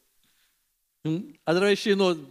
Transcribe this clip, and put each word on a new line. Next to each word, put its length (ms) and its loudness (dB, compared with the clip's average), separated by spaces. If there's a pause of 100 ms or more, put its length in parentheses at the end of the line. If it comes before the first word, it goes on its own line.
(1040)
Hmm? 140 -2 (280)
Otherwise 320 2
she 160 0
knows, 220 2 (140)